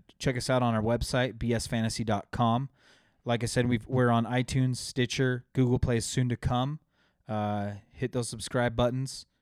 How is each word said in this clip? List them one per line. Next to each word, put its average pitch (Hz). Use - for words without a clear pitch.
check 131
us 123
out 127
on 117
our 110
website, 120
B 117
S 110
fantasy 113
dot 104
com. 120
Like 120
I -
said, 123
we've, 120
we're 127
on 117
iTunes, 127
Stitcher, 127
Google 127
Play 123
is 107
soon 127
to 120
come. 131
Uh, 104
hit 123
those 120
subscribe 120
buttons. 123